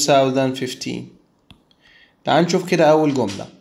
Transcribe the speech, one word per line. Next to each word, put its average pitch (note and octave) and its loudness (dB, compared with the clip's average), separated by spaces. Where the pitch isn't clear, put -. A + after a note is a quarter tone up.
thousand C3+ 2
fifteen. B2+ -10
تعال C#3 2
نشوف F3 -2
كده D#3+ 4
أول D#3 2
جملة. G2+ -4